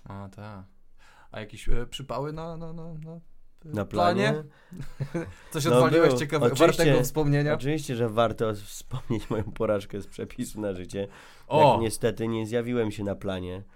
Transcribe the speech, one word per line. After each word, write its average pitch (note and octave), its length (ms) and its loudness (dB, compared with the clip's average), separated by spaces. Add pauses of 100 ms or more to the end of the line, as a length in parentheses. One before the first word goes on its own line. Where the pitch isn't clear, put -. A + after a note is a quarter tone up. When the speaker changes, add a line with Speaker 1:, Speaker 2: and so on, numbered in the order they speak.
Speaker 1:
A, G2 320 -14
tak. G#2 280 -16 (680)
A - 80 -12
jakieś, A2 300 -4
e, A#2+ 200 6
przypały C3+ 440 -6
na, D#3+ 240 -10
na, E3 160 -10
na, E3 200 -12
na, D#3+ 180 -12
e, E3+ 80 -16 (460)
Speaker 2:
Na D3 200 -6
planie? F#2+ 480 2
Speaker 1:
planie? D3+ 100 -6 (680)
<laughs> E3+ 140 -6 (260)
Coś C#3+ 140 -2
Speaker 2:
No B2 100 2
Speaker 1:
odwaliłeś C3+ 340 8
Speaker 2:
był. B2+ 100 2
Speaker 1:
ciekawe, C3+ 260 0
Speaker 2:
Oczywiście, D3+ 380 6
Speaker 1:
wartego C3+ 200 6
wspomnienia? D3 500 2
Speaker 2:
oczywiście, D3 420 -4
że A#2 140 0
warto A2 460 2
wspomnieć - 720 -6
moją A2 140 0
porażkę G#2 580 -2
z F#2+ 60 -12
przepisu G#2 540 -10
na G2+ 120 -2
życie. F#2 340 -6 (400)
Speaker 1:
O! C#3+ 260 6
Speaker 2:
Jak A2+ 80 0
niestety A2+ 460 -2
nie A2+ 200 -4
zjawiłem A#2 440 -2
się G#2 120 -6
na G2 120 -2
planie F#2 480 -8 (120)